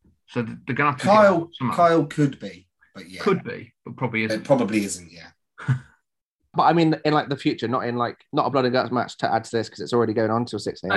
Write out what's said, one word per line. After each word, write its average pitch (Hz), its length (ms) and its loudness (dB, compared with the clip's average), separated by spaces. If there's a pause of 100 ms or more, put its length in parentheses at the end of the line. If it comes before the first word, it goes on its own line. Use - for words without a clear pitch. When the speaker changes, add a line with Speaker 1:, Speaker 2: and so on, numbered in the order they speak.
(280)
Speaker 1:
So 123 160 -4
th-, 113 120 -10 (120)
they're 131 80 -4
gonna 143 160 2
have 139 80 -6
to 127 80 -4
Speaker 2:
Kyle, 202 380 6
Speaker 1:
get - 100 -16
somehow. 120 200 -2
Speaker 2:
Kyle 165 300 4
could 147 340 0
be, 92 280 -16 (260)
but 90 160 -18
yeah. 92 120 -14
Speaker 1:
Could - 220 0
be, 95 300 -12 (100)
but - 140 -14
probably 110 280 -2
isn't. 107 160 -4
Speaker 2:
It - 40 -14
probably 110 380 2
isn't, 87 280 -10
yeah. - 680 -8
Speaker 1:
<laughs> - 80 -20 (680)
Speaker 3:
But 151 80 2
I 151 100 4
mean, 160 220 4 (100)
in, 151 80 2
like, 131 160 0
the 139 80 -4
future, 123 300 -4
not 117 180 -2
in, 120 100 -4
like, 120 220 -4 (160)
not 143 140 0
a - 20 -2
blood 131 160 2
and 120 80 0
guts 120 180 0
match - 260 -4
to - 140 -4
add 113 120 0
to - 80 -18
this, 113 180 -4
'cause - 120 -16
it's - 120 -6
already 113 200 2
going 110 180 0
on 117 140 -2
till 110 140 -8
six - 240 -8
A - 40 -8
M. - 100 -4